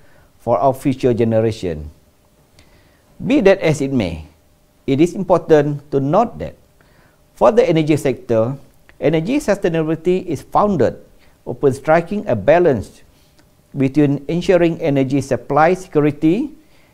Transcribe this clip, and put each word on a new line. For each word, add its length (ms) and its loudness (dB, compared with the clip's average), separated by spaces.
for 240 0
our 120 2
future 400 0
generation. 760 -2
Be 240 0
that 240 4
as 160 0
it 80 -2
may, 400 -4
It 160 2
is 160 0
important 720 0
to 80 -2
note 400 -2
that 160 -12
for 160 4
the 160 2
energy 320 2
sector, 560 -2
energy 400 0
sustainability 800 -2
is 180 -8
founded 540 0
upon 320 -2
striking 480 0
a 160 -2
balance 640 0
between 560 0
ensuring 480 0
energy 400 0
supply 560 0
security, 800 -2